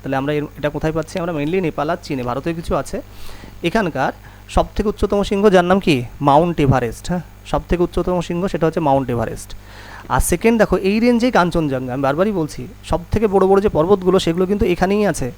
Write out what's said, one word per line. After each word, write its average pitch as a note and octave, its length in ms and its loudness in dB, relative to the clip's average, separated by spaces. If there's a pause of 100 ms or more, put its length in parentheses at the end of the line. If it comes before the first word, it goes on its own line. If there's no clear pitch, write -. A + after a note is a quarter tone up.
তাহলে C3+ 160 -4
আমরা C#3 160 -2
এর, D3 120 -2 (140)
এটা D3 180 -2
কোথায় D#3 200 -2
পাচ্ছি? D#3 240 -6
আমরা F3 120 -4
mainly D#3 340 -2
নেপাল D3 240 -2
আর F3 120 -2
চীনে, C3+ 200 -6
ভারতেও C3 320 -4
কিছু E3 260 -6
আছে। C#3 160 -8 (720)
এখানকার E3 440 0 (360)
সব E3+ 180 0 (100)
থেকে G3+ 120 0
উচ্চতম G3+ 340 0
শৃঙ্গ G3 220 -2 (100)
যার F3+ 100 6
নাম F#3 220 2
কি? D#3 100 4 (320)
মাউন্ট D#3+ 320 4
এভারেস্ট, C3 480 0
হ্যাঁ? F3+ 140 -2 (240)
সব D3 220 -2
থেকে F3 140 2
উচ্চতম F3+ 380 0
শৃঙ্গ E3+ 220 -4 (100)
সেটা E3 140 -2
হচ্ছে D#3+ 140 0
মাউন্ট C#3 300 2
এভারেস্ট। A2+ 400 -4 (580)
আর B2 120 0
সেকেন্ড A3+ 420 2
দেখো F#3+ 140 2
এই G3 240 0
রেঞ্জেই A#3+ 300 2
কাঞ্চনজঙ্ঘা, D#3 640 0
আমি C#3 80 -4
বারবারই D3+ 380 2
বলছি D3+ 220 -6 (280)
সব E3 100 -2 (120)
থেকে A3 220 2
বড় F#3+ 160 6
বড় G3 100 6
যে G3+ 80 2
পর্বতগুলো F#3 500 2
সেগুলো F#3 280 0
কিন্তু G3+ 180 0
এখানেই G3 420 2
আছে। E3 320 -2